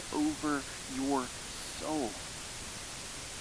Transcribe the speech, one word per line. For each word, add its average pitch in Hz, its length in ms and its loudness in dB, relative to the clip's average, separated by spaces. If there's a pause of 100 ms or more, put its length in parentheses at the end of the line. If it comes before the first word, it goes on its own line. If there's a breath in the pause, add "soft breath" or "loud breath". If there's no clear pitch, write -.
(140)
over 151 480 4 (340 loud breath)
your 135 280 4
soul. - 880 0 (1300)